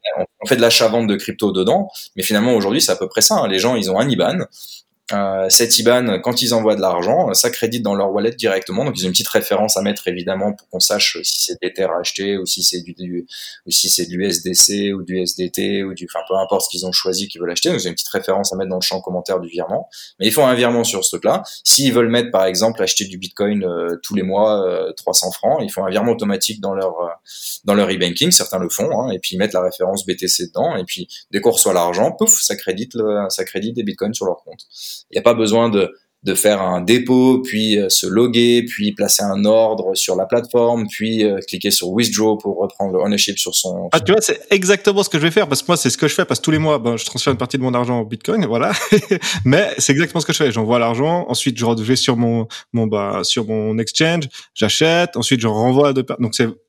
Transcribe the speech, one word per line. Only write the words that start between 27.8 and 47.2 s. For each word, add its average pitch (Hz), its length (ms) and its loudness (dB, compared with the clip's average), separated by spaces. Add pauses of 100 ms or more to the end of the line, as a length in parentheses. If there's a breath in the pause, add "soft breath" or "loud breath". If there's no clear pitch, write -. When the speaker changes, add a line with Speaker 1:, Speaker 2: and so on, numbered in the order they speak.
Speaker 1:
e-banking. 90 400 0
Certains - 280 0
le 90 120 -4
font, 117 180 -2 (100)
hein, 123 120 -2
et 95 80 -4
puis - 160 -8
ils 92 40 -4
mettent 104 140 0
la 92 100 2
référence 92 440 -2
B 95 100 -4
T 92 120 -4
C 90 180 -2
dedans. 135 300 -2
Et 92 80 -4
puis, 90 240 -10 (220 loud breath)
dès 101 120 -2
qu'on 117 80 4
reçoit 101 240 2
l'argent, 90 360 2
pouf, - 300 2
ça - 160 -2
crédite 98 380 -6
le, 104 340 -2
ça 92 160 -4
crédite 107 320 -6
des 117 60 -4
Bitcoins 104 320 -4
sur - 100 -6
leur 90 180 -4
compte. - 200 -20 (480 loud breath)
Il - 60 -6
n'y - 20 0
a - 40 -2
pas 117 120 6
besoin 113 360 2
de, 98 220 0 (300 soft breath)
de 95 140 -2
faire 104 260 2
un 90 180 -2
dépôt, 127 640 4
puis, 107 380 0
euh, 98 80 0
se - 180 0
loguer, 120 580 4
puis 104 280 -4
placer 101 320 0
un 101 200 0
ordre 104 520 2
sur - 180 -2
la 95 100 0
plateforme, 117 600 0
puis, 110 380 -2
euh, 98 240 0
cliquer 98 240 -2
sur 90 160 0
withdraw 107 480 2
pour 101 220 -6
reprendre 98 340 -4
le 92 80 0
ownership 101 400 0
sur - 160 -4
son 92 340 -4
Speaker 2:
Ah, 160 80 4
tu 110 140 2
vois, 214 80 6
c'est - 200 -2 (100)
exactement 196 520 4
ce 185 60 -2
que 165 100 0
je 147 60 2
vais 165 80 2
faire, 185 160 4
parce 135 140 0
que - 40 -8
moi, - 100 2
c'est 120 140 2
ce - 80 -4
que 151 80 2
je - 80 0
fais, 180 100 2
parce 131 140 -2
que - 60 -8
tous 160 80 2
les 156 60 2
mois, 151 200 2
ben, 117 180 0
je - 80 -6
transfère - 280 -2